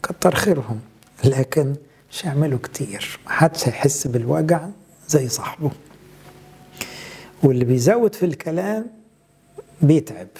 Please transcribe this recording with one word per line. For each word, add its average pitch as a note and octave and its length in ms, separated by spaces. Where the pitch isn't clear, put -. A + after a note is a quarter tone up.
كتر - 320
خيرهم، A#2+ 460
لكن C3+ 500
مش - 160
هيعملوا C#3+ 360
كتير. - 640
محدش - 420
هيحس - 380
بالوجع D3+ 600
زي C#3 200
صاحبه، - 420
واللي B2+ 220
بيزود F3+ 500
في F3+ 120
الكلام F#3 600
بيتعب C#3 440